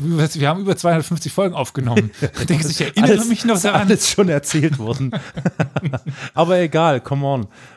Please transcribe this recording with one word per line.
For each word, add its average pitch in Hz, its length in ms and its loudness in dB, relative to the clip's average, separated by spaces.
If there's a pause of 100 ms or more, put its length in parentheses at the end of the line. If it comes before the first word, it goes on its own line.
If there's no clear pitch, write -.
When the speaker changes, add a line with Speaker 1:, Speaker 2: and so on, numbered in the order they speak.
Speaker 1:
über, 160 280 0
wir 143 160 0
haben 185 120 -2
über 190 160 0
zweihundertfünfzig 165 560 -2
Folgen 190 240 -2
aufgenommen. 113 640 -2
Speaker 2:
<laughs> - 280 -4
Speaker 1:
Denkst 160 140 0
du, 151 80 0
ich - 100 -4
erinnere 180 340 2
Speaker 2:
Alles, 226 140 2
Speaker 1:
mich 233 160 0
noch 220 160 2
daran? 202 280 2
Speaker 2:
alles 202 200 2
schon 190 200 2
erzählt 147 500 0
worden. 123 320 -4 (640)
<laughs> 135 600 -6
Aber 170 260 4
egal, 156 400 2
come 139 260 -2
on. 139 140 0 (360)